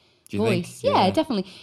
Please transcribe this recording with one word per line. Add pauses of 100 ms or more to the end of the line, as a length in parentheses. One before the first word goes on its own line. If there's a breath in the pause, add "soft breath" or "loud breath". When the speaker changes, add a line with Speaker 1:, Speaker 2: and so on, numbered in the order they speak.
(300 soft breath)
Speaker 1:
Do
you
think?
Speaker 2:
voice.
Yeah,
Speaker 1:
Yeah.
Speaker 2:
definitely. (140 loud breath)